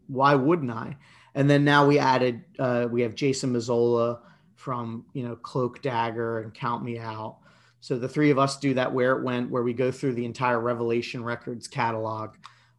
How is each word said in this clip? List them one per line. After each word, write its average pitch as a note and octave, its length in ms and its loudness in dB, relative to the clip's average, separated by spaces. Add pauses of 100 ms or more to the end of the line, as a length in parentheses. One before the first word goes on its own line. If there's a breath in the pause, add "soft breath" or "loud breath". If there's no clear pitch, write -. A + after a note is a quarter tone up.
why C#3 300 4
wouldn't C#3 360 2
I? A#2 260 -10 (360 soft breath)
And C#3 160 2
then C#3+ 160 6
now D3 220 6
we C#3+ 100 6
added, B2+ 480 2 (140)
uh, B2 300 0
we A#2 120 0
have A2+ 140 -2
Jason C3+ 380 -2
Mazzola A#2+ 680 0 (360 soft breath)
from, A#2+ 580 -10
you C3 100 -6
know, A#2+ 120 -8
Cloak B2 480 -6
Dagger A#2 560 -2
and A2 140 -10
Count A#2+ 300 -6
Me A#2+ 140 -6
Out. A2+ 400 -10 (420 soft breath)
So C3 200 -4
the C3 100 -6
three D3 220 4
of C3 80 4
us C#3 180 2
do C#3 160 0
that B2+ 180 2
Where B2+ 240 2
It B2+ 80 -4
Went, B2 280 -4
where B2+ 100 0
we B2 100 -2
go B2+ 200 0
through C3 240 -4
the A#2+ 100 -4
entire A#2+ 340 0
Revelation A#2 640 -2
Records A#2 440 -8
catalog. A2 680 -4 (440 loud breath)